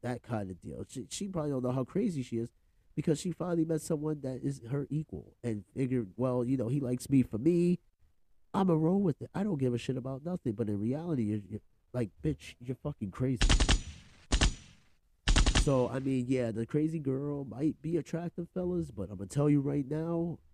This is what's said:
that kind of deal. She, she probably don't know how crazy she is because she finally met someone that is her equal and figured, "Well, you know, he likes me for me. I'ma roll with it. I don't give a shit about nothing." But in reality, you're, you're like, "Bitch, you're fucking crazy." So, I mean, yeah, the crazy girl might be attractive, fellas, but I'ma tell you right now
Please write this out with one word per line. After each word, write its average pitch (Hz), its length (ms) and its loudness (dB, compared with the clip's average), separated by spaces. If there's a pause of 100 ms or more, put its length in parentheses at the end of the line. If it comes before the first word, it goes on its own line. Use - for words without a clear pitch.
that 120 200 -6
kind 104 280 -6
of 90 100 -12
deal. - 260 -12
She, 120 220 -12
she 202 200 -6
probably 151 240 -2
don't 127 120 -2
know 123 80 0
how 131 120 -2
crazy 180 380 -2
she 117 140 -6
is 117 140 -2 (440)
because 160 240 2
she 175 140 -4
finally 170 320 0
met 160 160 0
someone 151 400 -2
that 131 220 -6
is 135 180 -4 (100)
her 143 200 -2
equal - 520 -6
and 107 220 -4 (100)
figured, 123 440 0
"Well, 127 260 0
you 131 140 0
know, 117 100 -2
he 139 120 0
likes 127 280 -4
me 139 140 8
for 113 160 -2
me. 175 400 4 (760)
I'ma 190 200 4
roll 165 260 4
with 175 220 0
it. - 120 -10
I 190 100 -2
don't 185 140 -2
give 127 140 2
a 120 60 -2
shit 127 180 -4
about 131 280 -8
nothing." 170 280 -2
But 104 160 -2
in 104 100 0
reality, 135 440 0
you're, 104 260 0
you're 104 120 -8 (320)
like, 120 180 -2 (120)
"Bitch, - 380 -4
you're 123 160 -8
fucking 113 340 -6
crazy." 127 360 2 (2250)
So, 127 280 4
I 131 120 -4
mean, 131 280 0
yeah, 127 220 2
the 113 160 -2
crazy 160 320 0
girl 139 460 -2
might 135 360 -2
be 165 160 -2
attractive, 170 560 -6
fellas, 180 380 -2
but 101 200 -8
I'ma 98 160 -8
tell 143 220 2
you 147 120 6
right 143 280 -2
now 165 520 -4 (140)